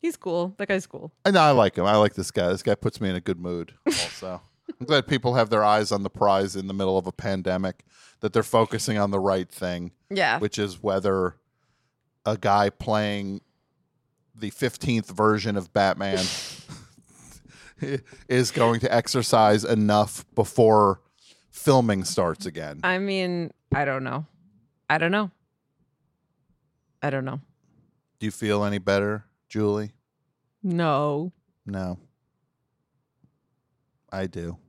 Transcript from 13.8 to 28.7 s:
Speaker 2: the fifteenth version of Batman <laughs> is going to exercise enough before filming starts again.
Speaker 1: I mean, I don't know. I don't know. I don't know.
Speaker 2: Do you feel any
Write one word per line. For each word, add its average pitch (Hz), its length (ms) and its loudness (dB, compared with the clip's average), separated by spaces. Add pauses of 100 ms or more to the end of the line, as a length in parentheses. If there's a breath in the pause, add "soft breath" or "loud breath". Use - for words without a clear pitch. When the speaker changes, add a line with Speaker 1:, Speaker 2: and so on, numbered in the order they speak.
Speaker 2:
the 104 160 -8
fifteenth 117 600 -4
version 104 460 0
of 92 180 -8
Batman 98 500 0 (1600 loud breath)
<laughs> - 480 -10
is 127 240 2
going 117 280 2
to 123 140 -2
exercise 110 680 4
enough 104 600 2 (100)
before 107 680 4 (500 soft breath)
filming 113 540 2
starts 85 420 -2
again. 78 380 -10
Speaker 1:
I 185 140 0
mean, 185 540 -4 (220)
I 143 100 0
don't 135 200 -4
know. 131 220 -8 (640)
I 147 100 2
don't 165 140 0
know. 202 180 -2 (1700)
I 143 80 -2
don't 135 140 -4
know. 131 160 -8 (800)
Speaker 2:
Do 110 80 -6
you 104 40 -2
feel 104 340 -2
any 101 140 -2